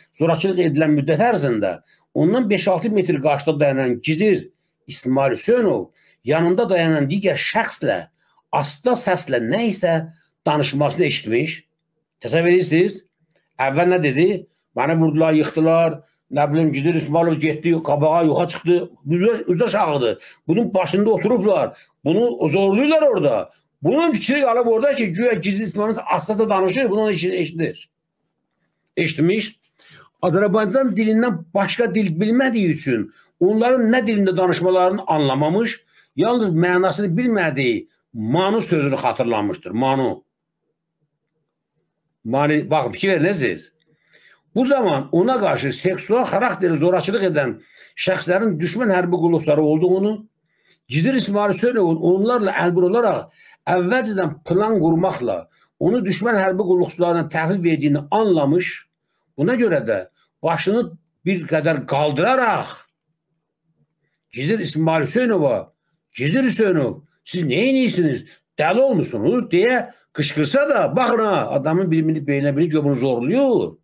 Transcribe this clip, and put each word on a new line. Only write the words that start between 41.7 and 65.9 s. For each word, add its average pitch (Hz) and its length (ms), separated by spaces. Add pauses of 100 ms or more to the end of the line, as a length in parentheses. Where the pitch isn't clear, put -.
Mani, 143 460
bax, 135 220
fikir - 180
verəsiniz. 151 600 (840)
Bu 247 100
zaman 226 480
ona 226 280
qarşı 139 320
seksual 202 540
xarakterli 185 500
zorakılıq 180 540
edən 123 260 (480)
şəxslərin 185 580
düşmən 208 320
hərbi 180 280
qulluqçuları 156 400
olduğunu, 180 500 (760)
Gizir 165 260
İsmail 202 380
Hüseynovun 196 440
onlarla 196 560 (120)
əlbir 175 260
olaraq 202 420 (340)
əvvəlcədən 185 640 (160)
plan 208 360
qurmaqla 160 560 (400)
onu 214 280
düşmən 214 320
hərbi 190 300
qulluqçularına 175 640
təhvil 170 320
verdiyini 143 460
anlamış, 180 600 (680)
buna 185 180
görə 208 340
də 104 100 (440)
başını 175 500 (320)
bir 175 240
qədər 151 380
qaldıraraq 156 920 (1600)
Gizir 156 260
İsmail 160 440
Hüseynova, 160 680 (400)